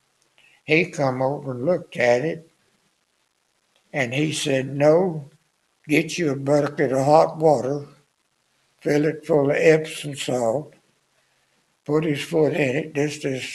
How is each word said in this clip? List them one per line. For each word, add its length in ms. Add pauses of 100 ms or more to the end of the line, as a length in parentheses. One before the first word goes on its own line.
(640)
He 200
come 340
over 340
and 120
looked 320
at 260
it. 280 (1400)
And 220
he 200
said, 420
"No, 560 (560)
get 320
you 100
a 60
bucket 560
of 140
hot 320
water, 500 (920)
fill 260
it 200
full 240
of 80
Epsom 580
salt, 600 (1120)
put 180
his 200
foot 300
in 220
it 180
just 320
as 180 (120)